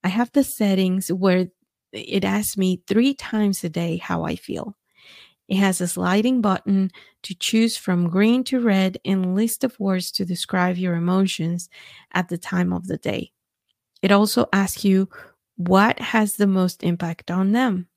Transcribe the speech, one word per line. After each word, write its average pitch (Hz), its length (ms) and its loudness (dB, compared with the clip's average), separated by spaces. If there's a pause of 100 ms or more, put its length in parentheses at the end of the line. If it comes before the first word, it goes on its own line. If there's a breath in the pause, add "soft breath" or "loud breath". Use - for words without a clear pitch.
I 185 60 0
have 233 240 -2
the 277 100 4
settings 190 640 0
where 185 380 2 (440)
it - 340 -4
asks 202 320 -2
me 185 300 0
three 247 260 2
times 208 500 -2
a 175 60 -4
day 170 260 -4
how 170 280 -4
I 160 120 -4
feel. - 400 -10 (720 loud breath)
It 190 100 -2
has 196 220 2
a 180 80 -2
sliding 208 540 0
button 190 500 0 (320 loud breath)
to - 100 -12
choose 226 440 0
from 175 320 0
green 220 360 2
to 262 140 0
red 196 460 2
and 185 280 0
list 226 300 0
of 247 160 -4
words 190 320 -2
to 190 140 -4
describe 180 500 -2
your 180 200 -2
emotions 175 760 0 (440 loud breath)
at 180 140 -2
the 175 100 -6
time 180 360 -2
of 180 140 -6
the - 100 -6
day. - 340 -8 (680)
It 190 100 2
also 208 400 4
asks 196 320 -2
you 190 240 4 (480 loud breath)
what 190 440 4
has 214 360 0
the 202 120 2
most 190 360 0
impact 175 480 -4
on 190 220 0
them. 220 440 0